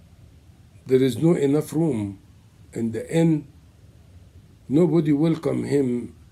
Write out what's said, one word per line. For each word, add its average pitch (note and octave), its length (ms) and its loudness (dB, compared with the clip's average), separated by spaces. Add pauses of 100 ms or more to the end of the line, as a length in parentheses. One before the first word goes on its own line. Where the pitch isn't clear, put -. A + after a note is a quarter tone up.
(880)
There C3 160 4
is B2+ 160 0
no E3 160 4
enough D3 380 0
room A#2 460 -2 (540)
in A2+ 200 -6
the A2 180 -8
inn. E3 360 0 (1200)
Nobody D#3 440 2
welcome C#3+ 520 0
him B2 500 -2 (180)